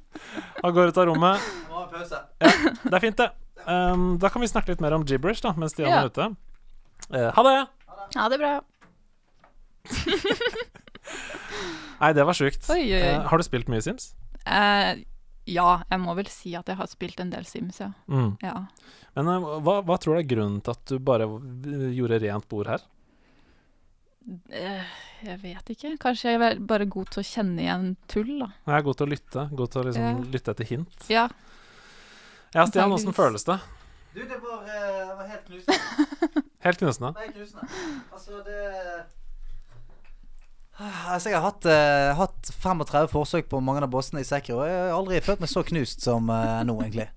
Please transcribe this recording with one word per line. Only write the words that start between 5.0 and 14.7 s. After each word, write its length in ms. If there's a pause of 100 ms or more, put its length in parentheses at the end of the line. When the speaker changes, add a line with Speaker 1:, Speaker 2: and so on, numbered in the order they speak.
Speaker 1:
gibberish, 360
da, 140
mens 180
Stian 160
Speaker 3:
Ja. 120
Speaker 1:
er 80
ute. 180 (800)
Eh, 260
ha 120
det! 140 (540)
Speaker 3:
Ha 160
det 120
bra. 140 (1300)
Speaker 1:
<laughs> 100 (2000)
Nei, 180
det 140
var 100
sjukt. 320
Speaker 3:
Oi, 120
oi, 120
oi. 100
Speaker 1:
Eh, 220
har 160
du 60
spilt 240
mye 140
Sims? 260 (320)
Speaker 3:
Eh, 520 (520)